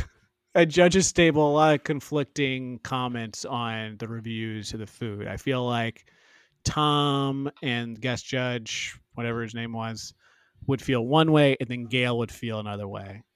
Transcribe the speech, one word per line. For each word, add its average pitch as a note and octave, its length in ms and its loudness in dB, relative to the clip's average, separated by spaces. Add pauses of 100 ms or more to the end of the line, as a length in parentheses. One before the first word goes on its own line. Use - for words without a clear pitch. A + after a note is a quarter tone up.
(180)
<laughs> - 360 -12
at E3+ 140 6
Judge's F3 420 6
Table, D3+ 400 6
a C#3+ 40 4
lot D#3 200 6
of C#3+ 100 -2
conflicting C3 960 -4
comments A#2+ 680 -6
on A2+ 500 -6
the A2 120 -10
reviews A2 680 -8
of A2 60 -8
the G#2+ 60 -10
food. G#2 400 -8
I G2+ 120 -8
feel B2+ 280 -2
like A#2 380 -2 (600)
Tom C#3+ 840 0 (140)
and A#2 380 -4
guest B2 260 -4
judge, B2 720 -4 (160)
whatever A#2 280 -4
his A2+ 120 -8
name A#2 180 -6
was, A2+ 400 -8 (540)
would C3+ 160 0
feel B2 240 0
one D#3+ 240 6
way, D3 300 6
and B2 80 -6
then B2 180 -6
Gail B2 320 0
would A#2 140 -2
feel A2 260 -6
another G#2 300 -6
way. G2 340 -12 (140)